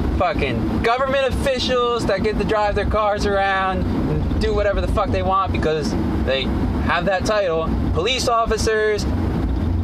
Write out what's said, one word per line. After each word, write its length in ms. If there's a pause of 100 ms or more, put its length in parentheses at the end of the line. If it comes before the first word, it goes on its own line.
(160)
fucking 680
government 500
officials 720
that 160
get 160
to 60
drive 320
their 100
cars 400
around 540
and 600
do 140
whatever 260
the 60
fuck 240
they 140
want 260
because 400 (340)
they 200 (400)
have 220
that 200
title. 420 (260)
Police 340
officers, 760 (800)